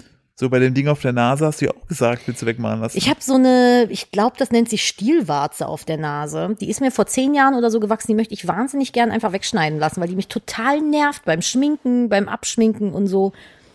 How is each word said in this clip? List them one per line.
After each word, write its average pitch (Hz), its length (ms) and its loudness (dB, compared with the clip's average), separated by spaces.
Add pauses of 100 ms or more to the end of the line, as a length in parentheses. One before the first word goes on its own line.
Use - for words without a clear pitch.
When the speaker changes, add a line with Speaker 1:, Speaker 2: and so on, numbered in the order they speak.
(380)
Speaker 1:
So 131 100 0
bei 127 100 2
dem 127 140 4
Ding 139 160 0
auf 147 140 0
der 127 100 0
Nase 127 320 2
hast 156 160 -2
du 143 60 0
ja - 60 -2
auch - 140 -20
gesagt, 147 400 -2
willst 120 140 -8
du 117 60 -6
wegmachen 113 340 -2
lassen. 113 160 -6
Speaker 2:
Ich 254 140 0
hab - 120 -2
so 269 120 0
eine, 247 560 6
ich - 200 -10
glaub, 214 280 0
das 247 120 -2
nennt 233 200 2
sich - 160 -4
Stielwarze 160 800 -2
auf 151 180 -10
der 156 140 -4
Nase. 156 640 -4
Die 190 80 -4
ist 214 100 -6
mir 262 100 0
vor 214 160 0
zehn 269 280 0
Jahren 269 200 4
oder 240 160 2
so 226 80 2
gewachsen, 214 300 -2
die 214 60 2
möchte 220 180 0
ich 196 160 -12
wahnsinnig 254 440 -2
gern 233 180 2
einfach 202 220 -2
wegschneiden 156 460 -2
lassen, 151 220 -2
weil 175 80 -2
die 185 80 -6
mich 196 120 -4
total 262 520 -2
nervt 294 460 0
beim 165 160 0
Schminken, 247 640 0
beim 202 200 2
Abschminken 208 640 0
und 196 140 0
so. 190 260 2 (420)